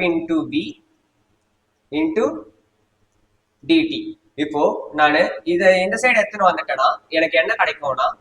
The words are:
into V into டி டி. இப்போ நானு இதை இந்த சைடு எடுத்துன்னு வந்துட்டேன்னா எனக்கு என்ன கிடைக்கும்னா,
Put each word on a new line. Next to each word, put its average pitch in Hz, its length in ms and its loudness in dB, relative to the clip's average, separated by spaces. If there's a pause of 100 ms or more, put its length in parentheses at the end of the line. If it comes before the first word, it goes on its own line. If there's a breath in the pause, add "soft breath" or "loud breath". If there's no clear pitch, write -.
into 165 280 -2 (160)
V 165 120 -2 (1300)
into 160 340 0 (1400)
டி 165 100 4 (120)
டி. - 80 -6 (440)
இப்போ 147 180 -4 (380)
நானு 151 240 4 (320)
இதை 185 120 2 (180)
இந்த 208 180 -2
சைடு 247 180 2
எடுத்துன்னு 202 300 2
வந்துட்டேன்னா 147 380 0 (280)
எனக்கு 165 260 0
என்ன 196 80 -2 (120)
கிடைக்கும்னா, - 440 -2 (140)